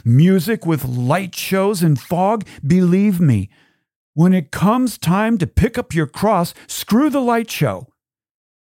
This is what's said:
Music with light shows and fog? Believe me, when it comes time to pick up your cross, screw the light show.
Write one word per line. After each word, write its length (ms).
Music 640
with 180
light 500
shows 460
and 180
fog? 460
Believe 540
me, 300
when 200
it 180
comes 480
time 400
to 80
pick 320
up 160
your 120
cross, 460
screw 420
the 120
light 280
show. 380